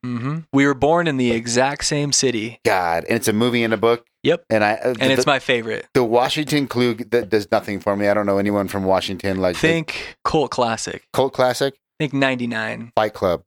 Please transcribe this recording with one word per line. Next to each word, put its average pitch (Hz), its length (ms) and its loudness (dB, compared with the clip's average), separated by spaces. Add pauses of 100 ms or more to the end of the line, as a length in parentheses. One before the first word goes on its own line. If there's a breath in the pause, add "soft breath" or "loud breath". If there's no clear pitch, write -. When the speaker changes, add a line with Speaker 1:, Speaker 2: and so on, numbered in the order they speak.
Speaker 1:
Mm-hmm. 123 340 -6 (120)
We 139 140 4
were 143 80 2
born 160 340 2
in 143 100 -2
the 123 140 2
exact 120 540 0
same 143 260 -2
city. 117 540 -2
Speaker 2:
God, 87 400 0
and 117 120 0
it's 110 100 -2
a 110 60 2
movie 117 300 2
and 110 100 0
a 107 40 0
book? 117 300 0 (160)
Speaker 1:
Yep. 165 260 0
Speaker 2:
And 107 140 2
I, 104 120 4
uh, 113 120 -4 (120)
Speaker 1:
And - 0 -
Speaker 2:
the, 131 120 2
Speaker 1:
it's 127 160 2
my 139 120 2
favorite. 113 540 -2
Speaker 2:
the 127 100 4
Washington 135 640 0
clue 120 280 0
that 113 340 -2
does 104 220 0
nothing 101 280 -2
for 101 160 -2
me. 104 120 0
I 101 60 4
don't 104 120 0
know 98 140 2
anyone 101 280 0
from 98 160 -4
Washington. 95 580 -2
Like, 90 160 0
Speaker 1:
Think - 680 -2
cult 151 280 0
classic. 113 520 -4 (100)
Speaker 2:
Cult 131 200 0
classic? 127 420 0 (240)
Speaker 1:
Think 147 140 -4
ninety-nine. 117 840 -2
Speaker 2:
Fight 107 180 0
Club. 87 340 -2